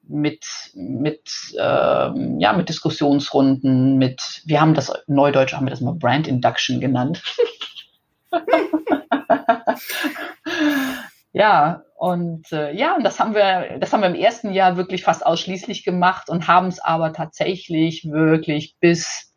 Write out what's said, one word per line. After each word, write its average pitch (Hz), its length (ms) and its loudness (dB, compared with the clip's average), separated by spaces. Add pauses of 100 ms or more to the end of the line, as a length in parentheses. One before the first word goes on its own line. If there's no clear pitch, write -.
mit, 147 420 -4 (300)
mit, 117 560 -6 (260)
ähm, - 840 0
ja, 107 140 4
mit 175 140 0
Diskussionsrunden, 135 1300 2
mit, - 480 -2
wir 151 140 2
haben 156 140 6
das, 139 180 -2 (140)
neudeutsch 139 480 4
haben 131 120 -2
wir 131 40 -2
das 131 100 -10
mal 120 140 -2
Brand 139 320 0
Induction 123 540 -2
genannt. 131 420 -2 (1080)
<laughs> 330 100 -2 (3000)
Ja, 170 500 4 (140)
und, 170 560 -4
äh, 151 220 -4
ja, 311 220 0
und 254 80 0
das - 160 -2
haben 220 140 0
wir, 190 440 2
das - 140 -2
haben 226 100 2
wir 185 60 4
im 175 80 0
ersten 214 360 0
Jahr 185 240 4
wirklich 185 280 -4
fast - 200 0
ausschließlich 185 600 -4
gemacht 180 440 0
und 170 200 -2
haben's 180 320 4
aber 165 320 0
tatsächlich 160 1000 -4
wirklich 156 680 0
bis - 560 0